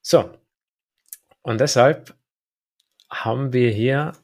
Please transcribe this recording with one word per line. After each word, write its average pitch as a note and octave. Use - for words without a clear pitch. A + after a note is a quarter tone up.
So, -
und A2+
deshalb B2+
haben B2
wir B2
hier C3+